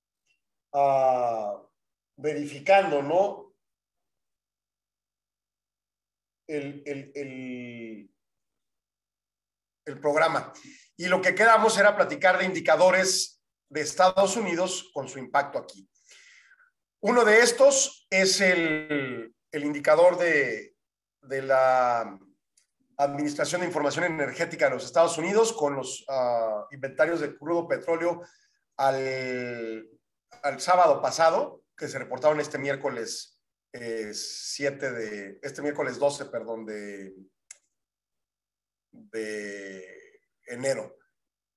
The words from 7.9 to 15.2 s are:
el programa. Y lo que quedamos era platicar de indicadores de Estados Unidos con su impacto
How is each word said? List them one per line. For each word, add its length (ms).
el 140
programa. 520
Y 100
lo 140
que 140
quedamos 440
era 180
platicar 420
de 60
indicadores 1000
de 120
Estados 560
Unidos 580
con 140
su 100
impacto 400